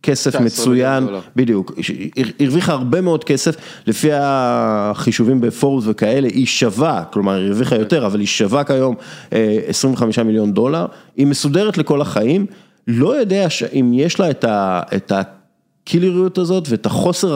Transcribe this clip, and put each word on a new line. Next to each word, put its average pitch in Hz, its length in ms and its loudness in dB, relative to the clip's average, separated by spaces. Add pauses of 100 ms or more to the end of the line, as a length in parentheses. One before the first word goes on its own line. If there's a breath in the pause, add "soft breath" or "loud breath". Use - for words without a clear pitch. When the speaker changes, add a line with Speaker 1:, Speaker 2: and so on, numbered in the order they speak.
Speaker 1:
כסף 139 260 0
Speaker 2:
תשע 131 100 -2
עשרה 120 60 4
Speaker 1:
מצוין, 127 580 2
Speaker 2:
מיליון - 40 0
דולר. 98 120 -6 (160)
Speaker 1:
בדיוק, 117 360 2 (100)
ש-, - 100 -6
הר-, 120 480 -4
הרוויחה 160 340 2
הרבה 131 280 0
מאוד 165 220 0
כסף, 156 320 0 (320 loud breath)
לפי 131 260 0
החישובים 120 1300 0
בפורבס 127 460 0
וכאלה, 113 400 0
היא 120 180 0
שווה, 117 680 0
כלומר, 98 240 0
היא 95 120 -2
הרוויחה 120 280 0
Speaker 2:
כן. 110 60 0
Speaker 1:
יותר, 117 240 0
אבל 104 140 0
היא 101 80 -2
שווה 113 360 0
כיום, 131 320 0 (380 loud breath)
אה, 107 340 2
עשרים 131 260 0
וחמישה 117 300 0
מיליון 107 300 2
דולר, 139 320 0 (320 loud breath)
היא 139 100 4
מסודרת 170 500 0
לכל 147 240 0
החיים, 143 440 0 (420 loud breath)
לא 147 320 2
יודע 190 300 2
ש-, - 140 -4
אם 127 320 2
יש 156 240 0
לה 175 100 2
את 127 140 -2
ה-, 98 380 0 (140)
את - 200 -4
הקילריות 180 1200 -2
הזאת, 180 320 0
ואת 113 160 -2
החוסר 180 500 -2